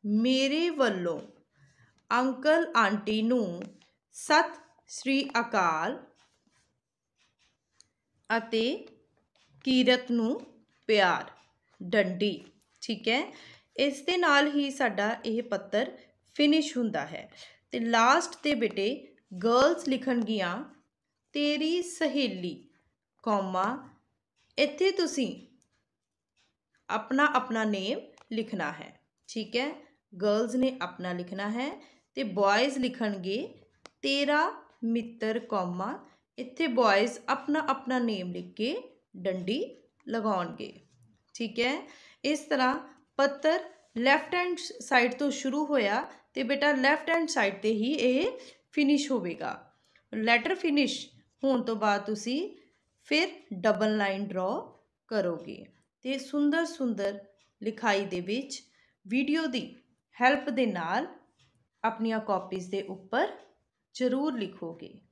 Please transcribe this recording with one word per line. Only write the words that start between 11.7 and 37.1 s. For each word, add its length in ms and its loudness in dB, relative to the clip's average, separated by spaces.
ਡੰਡੀ, 600 0
ਠੀਕ 280 -6
ਹੈ, 240 0
ਇਸ 240 0
ਦੇ 160 -2
ਨਾਲ 320 4
ਹੀ 220 0
ਸਾਡਾ 540 0
ਇਹ 180 -2
ਪੱਤਰ 560 -4
ਫਿਨਿਸ਼ 420 4
ਹੁੰਦਾ 300 -2
ਹੈ। 260 -14
ਤੇ 100 -4
ਲਾਸਟ 540 4
'ਤੇ 200 0
ਬੇਟੇ 600 -2
ਗਰਲਸ 440 4
ਲਿਖਣਗੀਆਂ, 760 -2
"ਤੇਰੀ 500 0
ਸਹੇਲੀ," 880 -4
ਕੌਮਾ, 680 -2
ਇੱਥੇ 320 2
ਤੁਸੀਂ 560 -2
ਆਪਣਾ 360 2
ਆਪਣਾ 380 0
ਨੇਮ 360 -2
ਲਿਖਣਾ 400 -4
ਹੈ। 280 -16
ਠੀਕ 280 -6
ਹੈ, 180 -2
ਗਰਲਸ 320 2
ਨੇ 280 0
ਆਪਣਾ 300 -6
ਲਿਖਣਾ 380 -6
ਹੈ 300 -6
ਤੇ 80 -4
ਬॉयਜ਼ 560 2
ਲਿਖਣਗੇ, 760 -4
"ਤੇਰਾ 500 2
ਮਿੱਤਰ," 540 -2
ਕੌਮਾ, 680 -4
ਇੱਥੇ 280 -4
ਬॉयਜ਼ 520 4